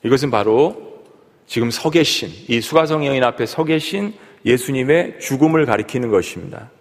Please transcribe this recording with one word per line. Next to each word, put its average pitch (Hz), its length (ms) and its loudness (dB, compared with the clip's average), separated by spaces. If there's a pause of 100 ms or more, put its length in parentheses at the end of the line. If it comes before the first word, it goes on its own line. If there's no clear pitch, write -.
이것은 131 260 0
바로 110 680 0 (460)
지금 117 240 -2
서 160 200 -4
계신, 151 400 2 (180)
이 117 120 0
수가성 156 460 0
여인 135 180 2
앞에 117 220 0
서 160 180 -4
계신 180 500 -2 (300)
예수님의 131 760 0
죽음을 156 440 2
가리키는 113 460 -2
것입니다. - 600 -2 (100)